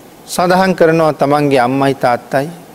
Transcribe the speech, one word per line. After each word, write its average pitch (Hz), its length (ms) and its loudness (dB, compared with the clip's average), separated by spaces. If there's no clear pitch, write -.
සඳහන් 180 500 0
කරනවා 160 380 2
තමන්ගේ 143 460 0
අම්මයි 135 360 0
තාත්තයි 135 540 -2